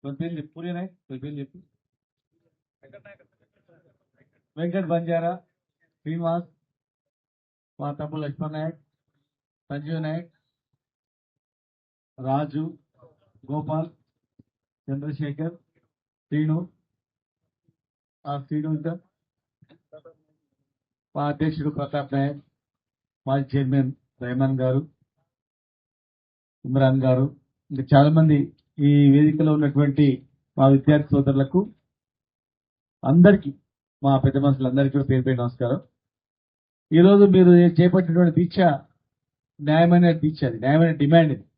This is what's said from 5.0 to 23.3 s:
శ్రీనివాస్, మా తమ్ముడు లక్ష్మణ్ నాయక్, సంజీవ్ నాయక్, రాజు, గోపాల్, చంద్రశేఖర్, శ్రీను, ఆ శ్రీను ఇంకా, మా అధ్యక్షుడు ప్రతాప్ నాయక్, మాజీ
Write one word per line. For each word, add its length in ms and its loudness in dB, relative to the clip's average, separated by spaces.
శ్రీనివాస్, 480 -8
మా 100 -10
తమ్ముడు 260 -12
లక్ష్మణ్ 320 -10
నాయక్, 220 -10
సంజీవ్ 360 -10
నాయక్, 260 -10
రాజు, 460 -6
గోపాల్, 380 -8
చంద్రశేఖర్, 680 -10
శ్రీను, 300 -4
ఆ 40 -6
శ్రీను 320 -6
ఇంకా, 160 -8
మా 160 -6
అధ్యక్షుడు 460 -4
ప్రతాప్ 380 -8
నాయక్, 260 -4
మాజీ 260 -4